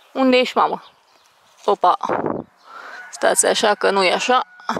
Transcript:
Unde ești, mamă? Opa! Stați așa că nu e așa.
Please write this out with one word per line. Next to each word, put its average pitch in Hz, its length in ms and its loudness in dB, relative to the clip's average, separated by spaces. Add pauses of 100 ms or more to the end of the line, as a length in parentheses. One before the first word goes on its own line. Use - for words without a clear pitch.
(120)
Unde 262 240 2
ești, 254 200 0
mamă? 175 260 0 (800)
Opa! 180 320 2 (1160)
Stați - 360 0
așa 208 280 2
că 190 160 0
nu 196 120 2
e 170 100 2
așa. 247 340 0 (340)